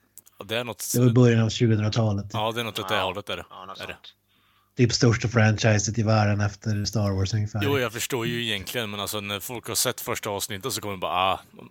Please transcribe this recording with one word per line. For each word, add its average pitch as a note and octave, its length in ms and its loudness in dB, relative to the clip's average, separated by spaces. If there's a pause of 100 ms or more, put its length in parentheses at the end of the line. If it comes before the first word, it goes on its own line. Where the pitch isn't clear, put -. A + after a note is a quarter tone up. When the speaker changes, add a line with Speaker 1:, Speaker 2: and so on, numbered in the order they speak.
(380)
Speaker 1:
Ja, G#2+ 100 -14
det A2 80 -2
är B2 80 -2
något - 300 -8
Speaker 2:
Det B2 60 2
var B2 100 8
början A#2 320 6
av A2+ 80 2
tjugohundratalet. G#2+ 840 2
Speaker 1:
Ja, A2 200 -2
det A#2 80 -4
är A#2 40 -4
något A2 140 -8
åt G2 100 -6
det F#2+ 60 0
Speaker 3:
Ja, F#2+ 100 0
Speaker 1:
hållet, F#2+ 240 -6
är F#2+ 80 -6
det. F2 140 -12
Speaker 3:
ja, F#2 160 -16
något F#2+ 140 -16
Speaker 1:
Är G2 60 -10
det. - 60 -10
Speaker 3:
sånt. - 220 -18 (640)
Speaker 2:
Typ A#2+ 160 4
största A#2 360 2
franchiset G#2+ 720 2
i A2+ 40 0
världen G#2 380 2
efter G#2 440 -2
Star G2+ 260 -2
Wars F#2+ 240 -2
ungefär. G#2 300 -2
Speaker 1:
Jo, C#3 140 2
jag A#2 140 -2
förstår A#2 340 -4
ju A#2+ 180 -2
egentligen, G#2+ 460 -4
men G2+ 100 -6
alltså G2+ 200 -4
när G2+ 200 -6
folk A#2+ 280 -10
har A2+ 60 -6
sett - 260 0
första A2+ 300 -4
avsnittet G2+ 420 -4
så G#2 80 -4
kommer G2+ 120 -6
de F#2 80 -8
bara, E2+ 120 -2
"Ah, F2+ 280 2 (300)